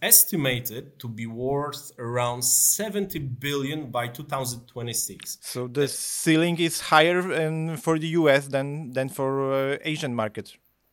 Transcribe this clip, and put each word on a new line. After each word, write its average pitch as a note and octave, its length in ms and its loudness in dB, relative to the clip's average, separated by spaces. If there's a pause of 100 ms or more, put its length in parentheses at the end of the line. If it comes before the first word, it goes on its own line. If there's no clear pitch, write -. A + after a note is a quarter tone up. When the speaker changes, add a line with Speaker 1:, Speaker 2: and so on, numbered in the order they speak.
Speaker 1:
estimated C3 1000 2
to A#2+ 80 -8
be A2+ 180 -8
worth C3+ 720 -4
around B2 440 -2
seventy G3+ 760 0
billion C#3 720 -4
by A#2+ 160 -2
two B2 160 -10
thousand B2+ 460 -6
twenty-six. - 720 -8
Speaker 2:
So B2 260 -6
the C3+ 220 0
ceiling E3 720 2
is E3 220 0
higher, E3 380 4
um, D#3+ 580 -2
for D#3+ 220 0
the D#3+ 100 -2
U D#3+ 200 4
S C#3 180 6
than, C#3+ 460 -4
than C3 160 -2
for, C3+ 440 0
uh, C3+ 300 0
Asian D3+ 320 -4
market. G#2+ 420 -4 (360)